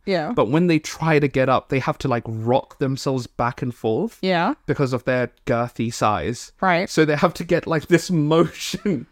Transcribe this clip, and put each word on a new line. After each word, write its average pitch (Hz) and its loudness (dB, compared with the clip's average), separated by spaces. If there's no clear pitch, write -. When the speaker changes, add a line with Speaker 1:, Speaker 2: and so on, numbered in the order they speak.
Speaker 1:
Yeah. 180 -2
Speaker 2:
But 120 2
when 170 4
they 160 4
try 156 0
to 147 2
get 131 0
up, 127 0
they 139 0
have 147 -2
to, 139 -4
like, 120 -2
rock 113 -2
themselves 135 -2
back - -4
and 123 -6
forth. 120 -4
Speaker 1:
Yeah. 185 0
Speaker 2:
Because 135 0
of 123 -2
their 127 0
girthy 117 -2
size. 104 -2
Speaker 1:
Right. 185 0
Speaker 2:
So 160 4
they 147 2
have 165 2
to 170 -8
get, 165 0
like, 156 -2
this 170 2
<laughs> - -
motion 160 0